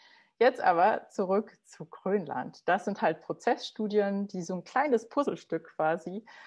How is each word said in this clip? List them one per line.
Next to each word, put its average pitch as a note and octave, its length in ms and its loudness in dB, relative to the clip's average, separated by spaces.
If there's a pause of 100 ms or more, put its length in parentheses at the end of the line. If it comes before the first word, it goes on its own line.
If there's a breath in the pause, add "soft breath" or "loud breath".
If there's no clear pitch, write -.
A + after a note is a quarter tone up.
(400 loud breath)
Jetzt B3+ 200 4
aber F3+ 500 4
zurück G3+ 520 -2
zu - 240 -18
Grönland. D#3+ 840 -4
Das F#3 160 0
sind G3+ 160 -4
halt D#3+ 200 0
Prozessstudien, G3+ 1040 -2
die F#3 160 -8
so F#3 140 -6
ein F3 80 -10
kleines B3+ 440 0
Puzzlestück F3 680 -4
quasi, F3 500 -2 (200 loud breath)